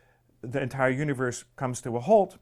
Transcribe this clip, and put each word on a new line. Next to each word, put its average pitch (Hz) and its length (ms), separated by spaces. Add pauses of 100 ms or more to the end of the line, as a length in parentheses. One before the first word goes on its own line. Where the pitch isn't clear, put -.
(420)
the 127 200
entire 131 280
universe 131 560 (100)
comes 127 280
to 117 120
a 120 60
halt, 185 400